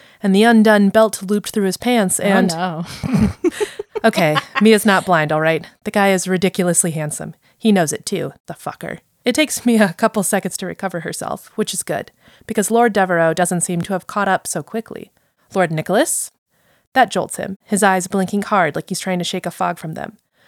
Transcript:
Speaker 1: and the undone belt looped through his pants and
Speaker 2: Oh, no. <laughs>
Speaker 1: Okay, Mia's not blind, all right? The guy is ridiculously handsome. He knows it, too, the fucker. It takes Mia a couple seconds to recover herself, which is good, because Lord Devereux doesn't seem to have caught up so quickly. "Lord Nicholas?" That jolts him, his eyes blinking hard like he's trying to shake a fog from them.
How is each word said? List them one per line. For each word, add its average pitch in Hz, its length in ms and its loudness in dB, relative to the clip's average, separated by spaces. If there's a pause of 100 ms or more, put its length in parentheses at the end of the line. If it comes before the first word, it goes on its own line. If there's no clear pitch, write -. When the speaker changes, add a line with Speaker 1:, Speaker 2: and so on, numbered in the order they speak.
(220)
Speaker 1:
and 190 120 4
the 202 80 6
undone 220 460 6
belt 220 340 2
looped 202 280 -4
through 202 160 -2
his 185 100 -2
pants 226 420 0
and 202 340 2
Speaker 2:
Oh, 170 320 -4 (200)
no. 214 320 2
<laughs> - 40 -20 (640)
Speaker 1:
Okay, 175 320 2 (240)
Mia's 208 240 6
not 196 220 2
blind, 156 260 2
all 156 80 0
right? 160 260 0 (180)
The 208 60 -8
guy 202 200 2
is 185 180 0
ridiculously 180 600 0
handsome. 156 440 -8 (220)
He 220 160 2
knows 175 200 2
it, - 120 -8
too, 147 280 -6 (140)
the 170 80 -14
fucker. - 440 -12 (260)
It 247 100 0
takes - 300 -2
Mia 220 260 4
a - 40 -8
couple 214 280 0
seconds 190 360 -2
to 190 80 -10
recover 175 340 -8
herself, - 540 -10
which - 180 -4
is - 100 -6
good, - 300 -8 (340)
because - 240 -2
Lord 233 220 2
Devereux 180 400 2
doesn't 175 300 0
seem 175 200 -2
to 196 120 -6
have 175 120 -6
caught 202 220 -2
up - 180 0
so 160 160 -6
quickly. - 480 -10 (440)
"Lord 180 180 2
Nicholas?" 180 580 -2 (640)
That 190 180 2
jolts - 260 -4
him, 196 280 -8
his 202 180 -2
eyes 190 240 2
blinking 196 360 -2
hard 180 340 0
like 165 140 -8
he's 190 100 -8
trying 185 200 -4
to 175 40 -4
shake 180 220 -6
a 175 40 -6
fog 175 280 -4
from 160 160 -10
them. - 240 -12 (300)